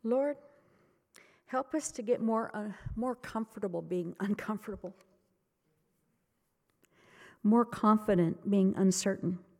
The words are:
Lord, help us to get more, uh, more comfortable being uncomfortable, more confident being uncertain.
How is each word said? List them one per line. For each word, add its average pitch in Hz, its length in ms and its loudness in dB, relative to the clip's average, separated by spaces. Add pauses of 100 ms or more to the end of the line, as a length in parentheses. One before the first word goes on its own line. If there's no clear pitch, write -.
Lord, 277 300 0 (1080)
help 262 260 -4
us 311 200 -4
to 240 100 -8
get 226 180 0
more, 226 340 -2
uh, 214 140 -8 (260)
more 240 200 -4
comfortable 208 680 -8
being 175 380 -4
uncomfortable, 202 760 -6 (2500)
more 226 240 4
confident 214 800 2
being 196 300 4
uncertain. 190 600 0 (200)